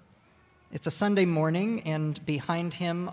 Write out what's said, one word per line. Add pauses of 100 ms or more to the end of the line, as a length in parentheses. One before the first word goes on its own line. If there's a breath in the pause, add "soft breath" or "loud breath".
(720 soft breath)
It's
a
Sunday
morning,
and
behind
him